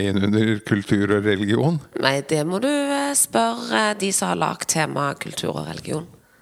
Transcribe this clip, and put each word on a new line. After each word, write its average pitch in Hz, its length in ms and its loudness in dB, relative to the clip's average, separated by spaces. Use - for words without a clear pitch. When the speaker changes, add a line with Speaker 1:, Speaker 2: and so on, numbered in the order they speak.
Speaker 1:
inn 98 160 2
under 107 300 4
kultur 101 540 2
og 101 80 0
religion? 107 500 2
Speaker 2:
Nei, 135 240 2
det 156 240 0
må 180 140 -2
du, 269 80 0
eh, 285 420 -2
spørre, 233 760 0
eh, 214 100 -2
de 196 120 0
som 190 200 0
har 175 80 -2
lagt - 320 -4
temaet 143 480 -2
kultur - 320 -6
og 76 160 -6
religion. 156 380 -8